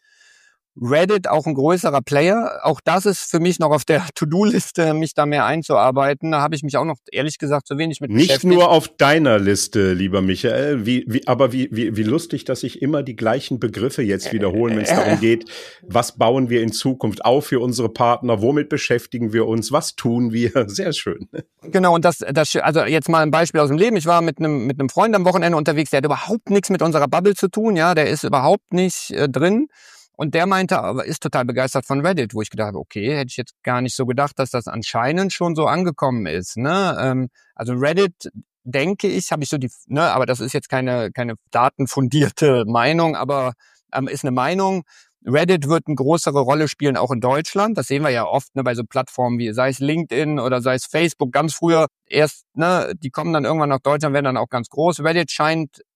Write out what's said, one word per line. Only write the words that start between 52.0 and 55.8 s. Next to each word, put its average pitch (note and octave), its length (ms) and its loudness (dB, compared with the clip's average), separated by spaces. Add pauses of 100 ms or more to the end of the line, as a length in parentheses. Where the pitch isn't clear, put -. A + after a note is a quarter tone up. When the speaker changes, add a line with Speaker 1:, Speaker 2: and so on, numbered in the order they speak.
Speaker 1:
erst, - 480 0
ne, E3 420 0
die D3+ 140 -10
kommen D#3+ 240 -6
dann C#3+ 120 0
irgendwann D3 240 0
nach C3+ 100 0
Deutschland, D3 340 0
werden C#3+ 120 0
dann B2+ 120 -2
auch A#2 120 -2
ganz A#2+ 200 -6
groß. D#3+ 300 0
Reddit D#3+ 320 0
scheint D#3 500 -2 (140)